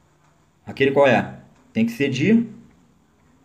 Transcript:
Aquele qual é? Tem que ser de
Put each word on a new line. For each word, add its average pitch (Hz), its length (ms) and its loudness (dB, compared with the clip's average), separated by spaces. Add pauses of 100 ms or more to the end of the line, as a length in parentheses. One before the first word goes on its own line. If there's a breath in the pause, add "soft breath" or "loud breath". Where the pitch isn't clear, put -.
(680)
Aquele 135 240 -2
qual 139 160 4
é? 110 260 0 (400)
Tem 113 100 0
que 117 80 -2
ser 139 200 -4
de 190 340 0 (1000)